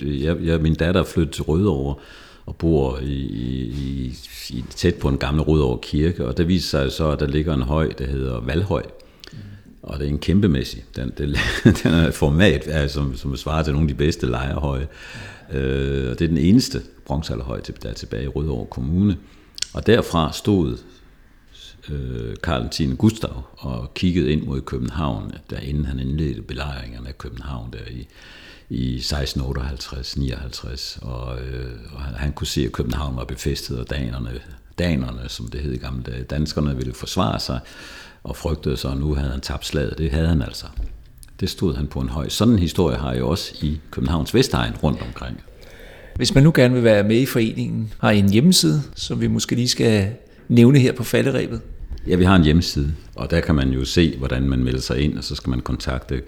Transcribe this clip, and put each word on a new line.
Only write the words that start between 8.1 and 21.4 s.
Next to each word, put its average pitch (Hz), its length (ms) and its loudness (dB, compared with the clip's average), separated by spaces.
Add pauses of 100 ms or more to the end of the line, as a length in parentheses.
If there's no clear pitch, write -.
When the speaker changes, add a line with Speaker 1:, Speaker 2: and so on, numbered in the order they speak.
Speaker 1:
Valhøj. 76 420 0 (1000)
Og - 160 -8
det 71 60 -4
er 71 60 0
en 73 80 0
kæmpemæssig. 76 680 2 (120)
Den, 64 220 -4
den, 71 180 -2 (180)
<laughs> - 280 6
den - 100 2
er 82 160 6
et 65 60 0
format, 76 540 4
altså, 73 260 0
som, 69 220 -2
som 69 200 -4
svarer 78 260 -2
til 76 100 0
nogle 73 120 2
af 78 40 4
de 69 160 -2
bedste 80 220 0
lejrhøje. 67 600 -2 (640)
Øh, 67 580 0
og 62 80 -4
det 85 60 2
er 80 40 4
den 80 100 2
eneste 90 440 4 (240)
bronzealderhøj, 62 540 -4
til-, - 220 -10
der 53 60 -8
er 55 60 -8
tilbage 55 300 -8
i 69 40 -4
Rødovre 67 380 -4
Kommune. 90 500 2 (580)
Og 78 120 -6
derfra 85 460 2
stod, 87 460 0 (1080)